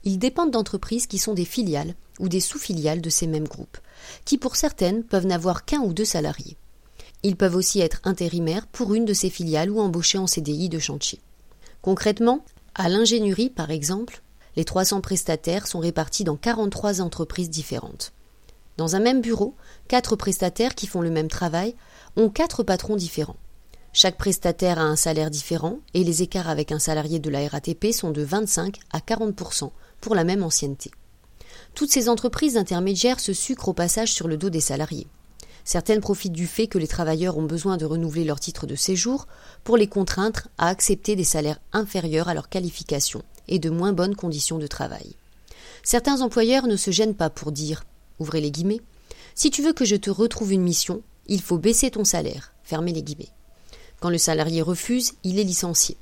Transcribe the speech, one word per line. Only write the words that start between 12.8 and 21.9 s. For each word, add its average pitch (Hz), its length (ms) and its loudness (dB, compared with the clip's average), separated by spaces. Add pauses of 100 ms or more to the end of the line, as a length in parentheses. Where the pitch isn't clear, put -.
l'ingénierie 220 600 2
par 151 200 -6
exemple, 165 520 -4 (340)
les 160 80 0
trois 190 200 0
cents 196 160 2
prestataires 170 680 -2
sont 175 140 -4
répartis 165 440 -2
dans 151 120 0
quarante-trois 208 640 0
entreprises 170 500 -4
différentes. - 600 -8 (680)
Dans 165 180 0
un 196 40 2
même 254 200 4
bureau, 226 340 0 (320)
quatre 247 300 4
prestataires 202 580 0
qui - 120 -6
font 175 160 -2
le 165 80 0
même 160 180 0
travail 180 460 -2 (420)